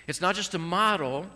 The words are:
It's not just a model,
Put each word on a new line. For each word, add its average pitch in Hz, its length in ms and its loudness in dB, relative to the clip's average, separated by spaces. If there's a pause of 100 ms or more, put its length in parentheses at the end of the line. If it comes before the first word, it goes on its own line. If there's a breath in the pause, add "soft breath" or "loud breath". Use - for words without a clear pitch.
It's 151 160 -6
not 185 120 4
just 202 200 -4
a 170 40 -2
model, 170 760 0